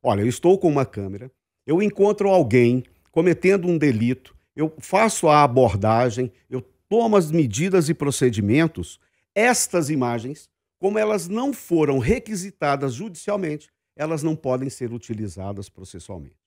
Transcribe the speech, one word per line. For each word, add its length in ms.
Olha, 180
eu 60
estou 300
com 120
uma 160
câmera, 460
eu 160
encontro 480
alguém 540
cometendo 560
um 100
delito, 580
eu 240
faço 480
a 160
abordagem, 880
eu 120
tomo 260
as 160
medidas 580
e 40
procedimentos, 1040
estas 560
imagens, 600
como 180
elas 300
não 260
foram 460
requisitadas 920
judicialmente, 760
elas 280
não 120
podem 340
ser 240
utilizadas 760
processualmente. 680